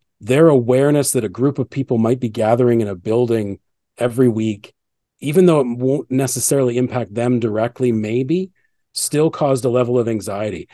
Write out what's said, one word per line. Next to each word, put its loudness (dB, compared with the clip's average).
their 4
awareness 2
that -2
a -4
group -2
of -4
people -4
might 2
be -4
gathering 2
in -2
a -8
building -2
every 2
week, -4
even 2
though 4
it 0
won't -2
necessarily 0
impact -4
them 0
directly, -2
maybe, -2
still 0
caused 0
a 0
level 2
of 0
anxiety. -6